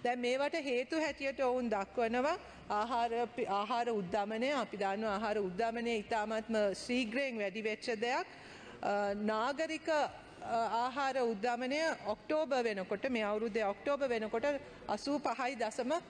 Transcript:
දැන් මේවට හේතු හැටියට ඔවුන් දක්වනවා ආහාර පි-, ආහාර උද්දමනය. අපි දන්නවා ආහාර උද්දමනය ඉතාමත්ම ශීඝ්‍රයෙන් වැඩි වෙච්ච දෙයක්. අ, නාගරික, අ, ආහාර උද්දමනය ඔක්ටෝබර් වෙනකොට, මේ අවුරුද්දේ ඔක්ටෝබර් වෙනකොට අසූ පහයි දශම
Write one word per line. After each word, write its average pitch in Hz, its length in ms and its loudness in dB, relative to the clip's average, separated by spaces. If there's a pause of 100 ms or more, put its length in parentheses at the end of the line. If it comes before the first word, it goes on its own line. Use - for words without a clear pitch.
දැන් 247 160 2
මේවට 262 440 2
හේතු 262 360 0
හැටියට 285 400 -2
ඔවුන් 254 300 2
දක්වනවා 240 680 2 (320)
ආහාර 233 680 2
පි-, 247 120 0
ආහාර 214 420 2
උද්දමනය. 214 600 0
අපි 240 260 -2
දන්නවා 202 380 0
ආහාර 214 220 0
උද්දමනය 226 680 0
ඉතාමත්ම 220 520 -2 (300)
ශීඝ්‍රයෙන් 247 520 0
වැඩි 202 260 -2
වෙච්ච 214 240 -2 (140)
දෙයක්. 262 260 0 (540)
අ, 202 320 2
නාගරික, 254 760 0
අ, 294 200 4 (720)
ආහාර 262 420 0
උද්දමනය 240 560 0 (260)
ඔක්ටෝබර් 269 580 0
වෙනකොට, 202 460 0
මේ 226 140 2
අවුරුද්දේ 214 420 2
ඔක්ටෝබර් 262 440 0
වෙනකොට 226 360 0 (420)
අසූ 277 320 0
පහයි 262 360 0
දශම 226 360 -2 (180)